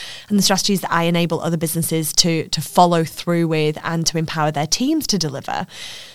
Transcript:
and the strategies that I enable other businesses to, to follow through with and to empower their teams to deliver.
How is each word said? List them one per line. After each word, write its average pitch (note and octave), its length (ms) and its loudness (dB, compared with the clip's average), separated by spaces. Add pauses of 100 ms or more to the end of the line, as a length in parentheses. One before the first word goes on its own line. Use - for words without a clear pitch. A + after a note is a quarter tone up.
(300)
and G#3 80 4
the F#3+ 40 4
strategies F#3+ 380 2
that - 100 -6
I E3+ 140 2
enable E3+ 360 2
other E3 180 0
businesses D#3+ 560 -2
to, E3 340 2
to - 140 -4
follow E3+ 420 4
through E3+ 440 -2
with D#3 360 0
and E3 220 -2
to E3+ 120 -2
empower D#3 320 0
their D3+ 160 -2
teams C#4 420 0
to G3 100 0
deliver. C#3+ 480 -6 (480)